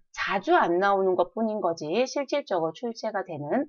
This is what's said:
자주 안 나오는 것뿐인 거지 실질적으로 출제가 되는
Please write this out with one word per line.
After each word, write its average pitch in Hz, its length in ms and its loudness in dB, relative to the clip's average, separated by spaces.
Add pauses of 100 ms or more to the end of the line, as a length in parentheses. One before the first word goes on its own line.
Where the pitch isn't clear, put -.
(120)
자주 202 440 0
안 180 220 4
나오는 190 360 4
것뿐인 214 460 0
거지 170 460 0
실질적으로 247 680 -2
출제가 220 520 -6
되는 165 440 -2